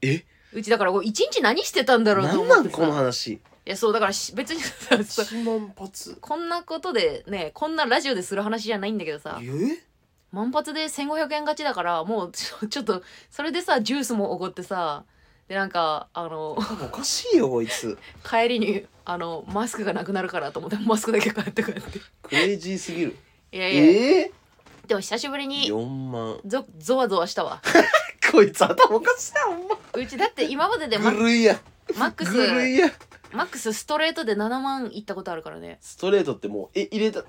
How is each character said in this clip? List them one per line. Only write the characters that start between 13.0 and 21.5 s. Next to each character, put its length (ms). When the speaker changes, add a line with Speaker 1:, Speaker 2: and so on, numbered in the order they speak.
Speaker 2:
そ 120
れ 100
で 80
さ、 220
ジ 120
ュ 60
ー 40
ス 100
も 180
お 60
ご 80
っ 60
て 100
さ、 420
で、 80
な 120
ん 20
か、 460
あ 100
の、 280
Speaker 1:
お 40
か 480
し 300
い 20
よ、 140
こ 100
い 60
つ。 320
Speaker 2:
帰 200
り 100
に、 280
あ 140
の、 340
「マ 160
ス 80
ク 80
が 80
な 120
く 100
な 80
る 80
か 100
ら」 120
と 60
思 100
っ 20
て、 80
マ 180
ス 80
ク 80
だ 80
け 100
買 140
っ 80